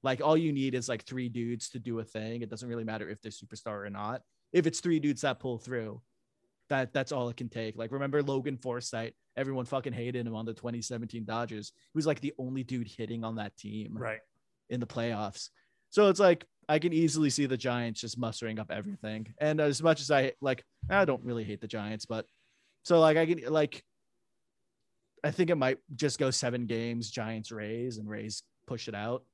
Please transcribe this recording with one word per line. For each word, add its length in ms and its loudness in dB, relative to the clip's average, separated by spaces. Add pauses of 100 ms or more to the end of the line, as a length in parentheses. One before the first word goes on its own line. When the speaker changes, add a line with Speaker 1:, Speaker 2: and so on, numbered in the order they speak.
Speaker 1:
Like, 180 2
all 160 6
you 160 4
need 240 0
is, 140 -2
like, 160 -2
three 240 -4
dudes 400 -4
to 100 -10
do 200 -4
a 40 -6
thing. 380 -6
It 80 -8
doesn't 180 -10
really 160 -4
matter 260 -6
if 120 -10
they're 100 -10
superstar 540 -10
or 40 -8
not. 320 -6 (300)
If 160 4
it's 140 -2
three 180 2
dudes 220 0
that 180 0
pull 200 -4
through, 420 -6 (680)
that, 240 0
that's 200 0
all 160 -2
it 80 -8
can 100 -8
take. 300 -6
Like, 160 -6
remember 280 0
Logan 360 0
Forsythe? 560 -6 (220)
Everyone 300 -2
fucking 280 -4
hated 340 -4
him 80 -6
on 100 -6
the 80 -6
twenty 280 -6
seventeen 440 -8
Dodgers. 500 -6
He 220 -8
was, 80 0
like, 140 2
the 180 -6
only 260 -4
dude 240 -4
hitting 360 -6
on 140 -4
that 200 -8
team 400 -10
Speaker 2:
Right. 220 -6 (500)
Speaker 1:
in 100 -2
the 60 -2
playoffs. 640 -4 (400)
So 200 8
it's 100 4
like, 260 8 (240)
I 100 6
can 140 2
easily 380 4
see 160 2
the 100 0
Giants 440 -2
just 160 -8
mustering 420 -4
up 120 -8
everything. 680 -6
And 200 2
as 220 2
much 200 6
as 100 0
I, 280 6
like, 240 0 (260)
I 160 6
don't 180 0
really 200 -4
hate 180 -8
the 60 -10
Giants, 380 -6
but 220 -4 (560)
so, 160 8
like, 180 10
I 80 6
can, 140 0 (120)
like, 320 0 (1400)
I 80 2
think 180 4
it 60 6
might 240 2 (160)
just 240 0
go 100 4
seven 380 0
games, 420 -2
Giants, 420 -6
Rays, 460 -6
and 100 -8
Rays 360 -8 (240)
push 200 -8
it 80 -8
out. 280 -4 (100)